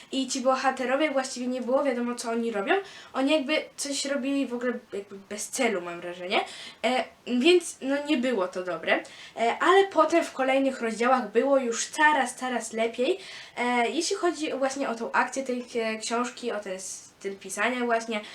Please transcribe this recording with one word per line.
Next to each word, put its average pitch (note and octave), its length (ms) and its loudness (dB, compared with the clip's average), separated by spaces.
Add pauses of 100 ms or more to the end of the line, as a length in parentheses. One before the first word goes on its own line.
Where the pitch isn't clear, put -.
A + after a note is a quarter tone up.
(120)
i C4 160 0
ci B3+ 140 -4
bohaterowie C4 720 2
właściwie B3+ 360 -2
nie B3 140 -2
było C4 220 2
wiadomo, A#3+ 320 0
co A#3+ 160 -6
oni A#3 200 0
robią. G#3+ 220 0 (400)
Oni C4+ 180 2
jakby D4+ 300 2 (160)
coś C#4 280 -4
robili C#4 420 0
w A#3+ 60 -8
ogóle B3 200 -2 (200)
jakby G3 220 -10 (140)
bez G#3 200 -8
celu, G#3+ 320 0
mam F3 200 -8
wrażenie. F3+ 380 -4 (460)
E, B3+ 180 2 (240)
więc D#4+ 540 4
no C4+ 140 0 (100)
nie D4+ 120 2
było A#3 300 0
to F#3 160 -6
dobre, F3+ 400 0 (340)
e, A3+ 280 2
ale G4 220 8
potem D#4 360 4
w - 80 -8
kolejnych C4+ 500 2
rozdziałach A3+ 500 2
było C4+ 260 4
już A#3 300 -2
coraz, D4+ 480 4
coraz B3 380 -4
lepiej. A#3+ 460 0 (380)
E, A#3+ 320 2
jeśli E4 260 -2
chodzi D#4 380 -2
właśnie C4+ 360 -2
o A#3 60 -4
tą A3+ 160 -6
akcję B3+ 320 0
tej, B3 220 -4 (100)
e, A3 220 -2
książki, A#3+ 540 -4
o G#3+ 80 -4
ten F#3+ 200 -8 (460)
styl G3 140 -8
pisania A#3 460 -2
właśnie, A3+ 360 0 (140)